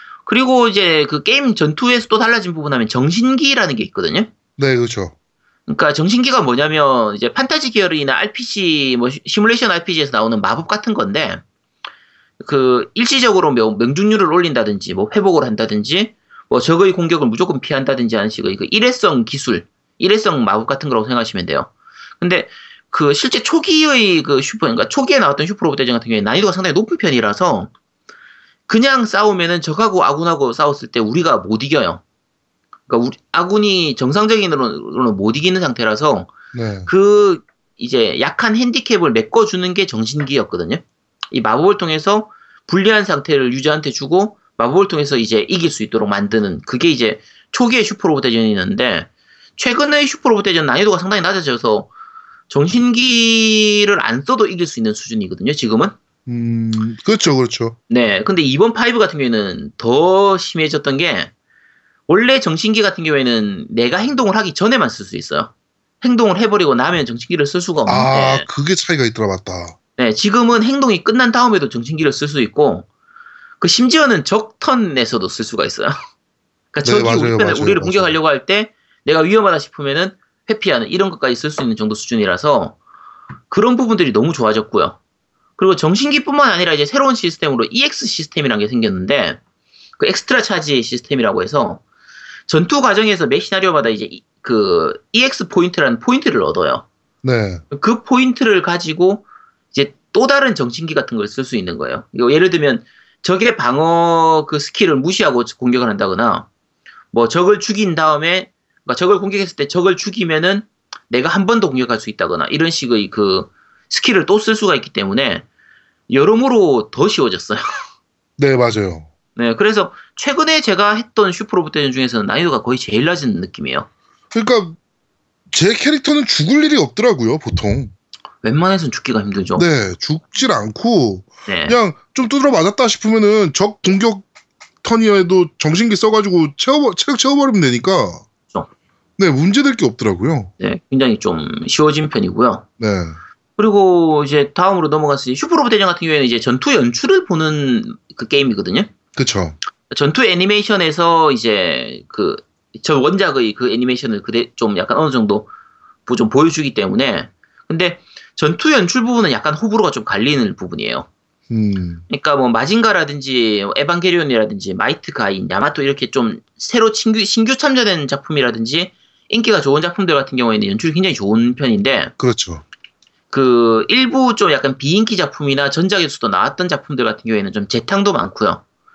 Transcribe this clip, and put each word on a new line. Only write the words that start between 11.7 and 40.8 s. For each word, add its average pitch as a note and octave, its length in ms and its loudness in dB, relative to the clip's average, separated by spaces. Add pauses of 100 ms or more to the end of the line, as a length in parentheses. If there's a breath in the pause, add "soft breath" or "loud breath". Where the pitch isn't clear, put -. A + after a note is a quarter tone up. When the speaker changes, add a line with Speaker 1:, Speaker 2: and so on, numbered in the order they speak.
Speaker 1:
그 B2+ 480 2
일시적으로 A#3 580 2
명-, A2 260 0
명중률을 F3 540 2
올린다든지, A#2 640 0
뭐, G2 200 -2
회복을 F#3 300 2
한다든지, A2+ 680 -2 (340 soft breath)
뭐, B2 120 2
적의 F3 320 4
공격을 E3+ 340 0
무조건 C3 340 -2
피한다든지 C3 560 -2
하는 G#2 140 0
식의 G2 260 -4
그 - 140 -6
일회성 G#3 540 2
기술, A2+ 420 -4 (320)
일회성 F#3 460 2
마법 G#2 220 0
같은 C3+ 220 -4
거라고 A2+ 180 0
생각하시면 A2+ 400 -4
돼요. C#2 200 -2 (540 loud breath)
근데 F3 280 -2 (400 loud breath)
그 C#3+ 260 2
실제 - 280 -2
초기의 D4 800 2
그 C#3 200 0
슈퍼, E3 240 -4
그러니까 A#2+ 220 0
초기에 C#4 300 2
나왔던 D3+ 280 0
슈퍼로봇 E3+ 300 -2
대전 B2 180 0
같은 A#2 140 -4
경우에 G#2+ 140 0
난이도가 E3+ 300 2
상당히 F3+ 220 -2
높은 G#3+ 240 0
편이라서 A#2 720 0 (960 loud breath)
그냥 B3+ 380 2
싸우면은 F#3 560 0
적하고 F3+ 440 0
아군하고 C#3+ 480 0
싸웠을 C#3+ 360 -2
때 - 120 -4
우리가 C3 380 0
못 G#2+ 240 -4
이겨요. A#2+ 400 -2 (840)
그러니까 A#2+ 220 0
우리, - 80 -8 (160)
아군이 F#3 640 0
정상적인으로는 C3+ 1200 0
못 A2 200 0
이기는 F3+ 240 0
상태라서 A#2 680 -2 (300 loud breath)
Speaker 2:
네. G#2 300 -6
Speaker 1:
그 G3+ 560 4 (340)
이제 A2+ 440 -2
약한 G#3+ 360 0
핸디캡을 A3+ 560 0
메꿔주는 G#3+ 600 0
게 F#3+ 120 0
정신기였거든요. B2 920 -4 (540)